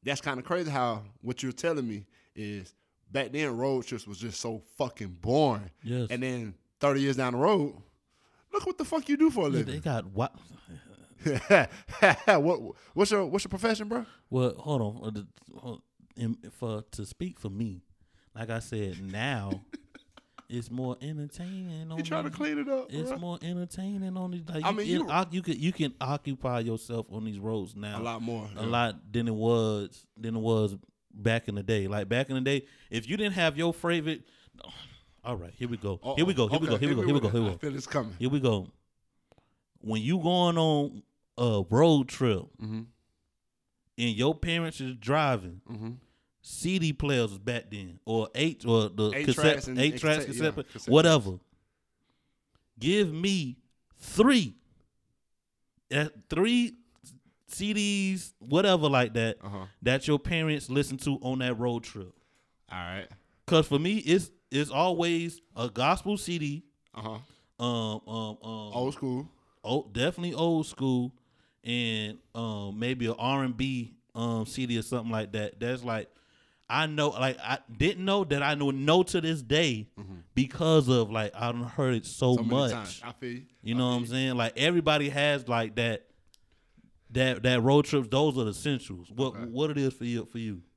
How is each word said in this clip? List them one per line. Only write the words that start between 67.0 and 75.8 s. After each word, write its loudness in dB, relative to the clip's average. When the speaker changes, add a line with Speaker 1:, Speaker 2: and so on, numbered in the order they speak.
Speaker 2:
Um, -2
um, -8
um, -12
Speaker 1:
Old -4
school. -6
Speaker 2:
Oh, -2
definitely -2
old 2
school, 0
and, -2
um, -6
maybe -2
an -2
R 0
and -2
B, -4
um, -2
C -4
D 0
or -2
something -4
like -2
that. -4
That's -4